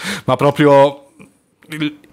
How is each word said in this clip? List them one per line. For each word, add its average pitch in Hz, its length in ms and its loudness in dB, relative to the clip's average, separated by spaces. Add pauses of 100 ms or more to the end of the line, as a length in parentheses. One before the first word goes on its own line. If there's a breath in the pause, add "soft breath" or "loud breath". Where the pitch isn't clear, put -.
(260 loud breath)
ma 131 100 0
proprio 143 720 2 (640)
il, 151 280 -10 (160)